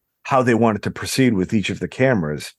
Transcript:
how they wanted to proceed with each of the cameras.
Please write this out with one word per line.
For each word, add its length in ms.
how 180
they 140
wanted 260
to 100
proceed 440
with 180
each 160
of 100
the 80
cameras. 720